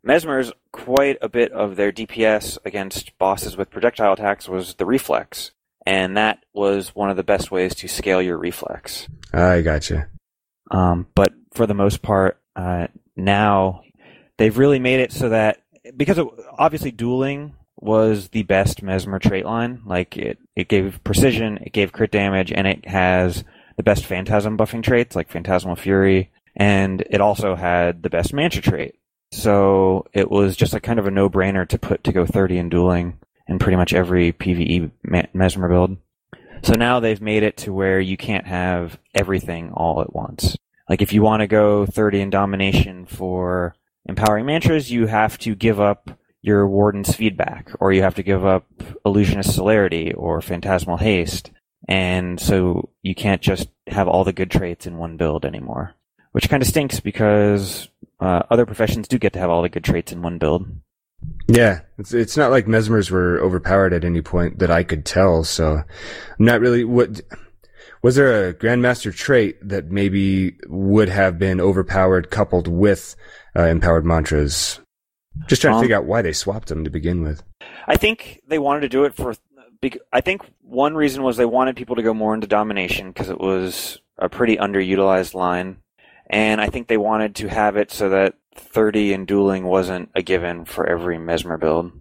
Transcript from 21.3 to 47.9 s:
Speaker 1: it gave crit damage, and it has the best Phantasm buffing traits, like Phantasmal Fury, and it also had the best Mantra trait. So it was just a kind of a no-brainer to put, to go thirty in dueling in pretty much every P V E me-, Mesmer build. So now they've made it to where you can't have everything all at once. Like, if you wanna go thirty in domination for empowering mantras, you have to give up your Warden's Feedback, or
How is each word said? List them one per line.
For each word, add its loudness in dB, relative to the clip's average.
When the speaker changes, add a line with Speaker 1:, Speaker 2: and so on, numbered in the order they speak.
Speaker 1:
it -14
gave 0
crit -2
damage, 0
and 0
it -2
has 0
the -6
best 2
Phantasm -2
buffing -2
traits, 0
like -6
Phantasmal -4
Fury, 2
and 2
it 2
also 2
had 0
the -4
best -2
Mantra -2
trait. -2
So 2
it 0
was 2
just 2
a -4
kind -2
of -2
a 0
no-brainer 0
to -2
put, -4
to -2
go 2
thirty 0
in -4
dueling 2
in -2
pretty 2
much 2
every 2
P -2
V 0
E 0
me-, 0
Mesmer 0
build. 2
So 2
now 2
they've -2
made 0
it -2
to -10
where 0
you -2
can't -6
have -4
everything -2
all -2
at -6
once. -4
Like, 0
if 0
you 6
wanna 2
go 4
thirty 0
in -4
domination 0
for -4
empowering 0
mantras, 0
you 2
have 0
to -6
give 0
up 0
your 4
Warden's 2
Feedback, -4
or 4